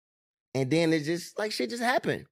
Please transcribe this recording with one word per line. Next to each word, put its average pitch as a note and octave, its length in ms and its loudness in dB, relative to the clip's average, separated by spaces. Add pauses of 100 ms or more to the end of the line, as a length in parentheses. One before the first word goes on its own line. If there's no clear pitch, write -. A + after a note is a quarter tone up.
(560)
And C3 160 0
then D#3+ 220 4
it D#3+ 100 2
just, E3+ 340 -4
like, G#3+ 140 -4
shit B3 200 -2
just A#3+ 120 -6
happened. A#3 480 0